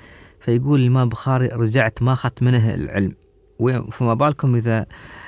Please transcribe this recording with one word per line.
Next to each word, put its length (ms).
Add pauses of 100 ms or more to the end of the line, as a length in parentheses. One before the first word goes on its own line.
(400)
فيقول 400
الإمام 240
البخاري: 420
"رجعت 560
ما 100
أخذت 300
منه 320
العلم". 380 (460)
وين، 320
فما 240
بالكم 400
إذا، 320 (420)